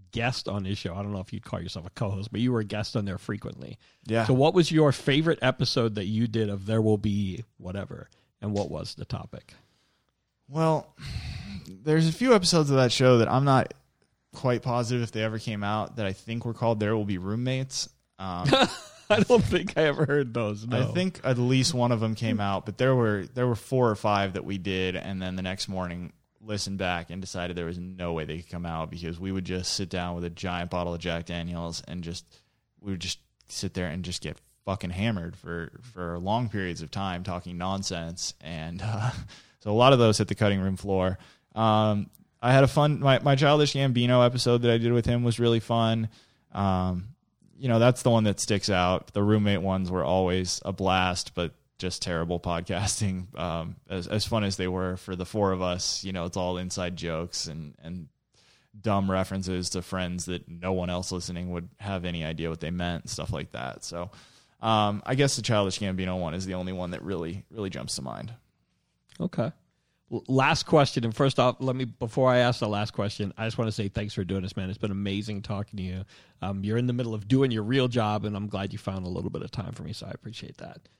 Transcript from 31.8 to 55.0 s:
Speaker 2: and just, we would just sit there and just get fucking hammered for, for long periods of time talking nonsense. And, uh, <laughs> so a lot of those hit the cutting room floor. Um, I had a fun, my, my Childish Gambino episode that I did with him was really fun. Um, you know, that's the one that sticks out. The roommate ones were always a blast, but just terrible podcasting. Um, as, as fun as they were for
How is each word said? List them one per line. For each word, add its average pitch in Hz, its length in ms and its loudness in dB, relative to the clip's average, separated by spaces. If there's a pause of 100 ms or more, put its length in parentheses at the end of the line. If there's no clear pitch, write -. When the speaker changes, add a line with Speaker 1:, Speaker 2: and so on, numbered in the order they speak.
Speaker 2:
and 87 160 -10
just, 85 220 -10 (560)
we 101 120 -8
would 90 80 -6
just 87 180 -6 (300)
sit - 260 -8
there 90 140 -2
and 87 160 -6
just 87 180 -8
get 76 160 -10 (260)
fucking 92 260 -4
hammered 90 460 -4
for, 85 360 -10 (200)
for 87 260 -6
long 107 300 -2
periods 90 320 -4
of 80 100 -10
time 92 320 -6
talking 90 360 -8
nonsense. 90 840 -6
And, 85 420 -10
uh, 107 280 -2 (260)
<laughs> - 240 -20
so 107 100 -6
a 104 40 2
lot 123 180 10
of 131 60 8
those 113 200 8
hit 104 100 2
the 104 60 -4
cutting 101 260 4
room 95 160 0
floor. 92 420 0 (360)
Um, 107 540 4 (320)
I 123 120 4
had 135 120 8
a 131 40 6
fun, 147 320 2
my, 135 180 6
my 139 180 4
Childish 147 380 6
Gambino 123 500 4
episode 123 380 4
that 120 80 6
I 117 80 4
did 117 140 2
with 120 140 4
him 120 160 2
was 117 160 2
really 117 220 4
fun. 113 480 2 (440)
Um, 92 560 0 (480)
you 131 120 -4
know, 117 100 6
that's 120 240 6
the 127 80 4
one 113 140 6
that 101 160 0
sticks 101 280 0
out. 90 460 2
The 101 80 2
roommate 104 400 4
ones 92 260 0
were 90 140 0
always 92 640 2
a 95 80 -4
blast, 92 640 0
but 87 180 -4 (240)
just - 240 -6
terrible 85 380 -2
podcasting. 92 960 -4
Um, 82 380 -6 (120)
as, 90 200 -6
as 104 160 -2
fun 113 180 0
as 98 140 -2
they 90 100 -2
were 92 300 -2
for 95 180 -10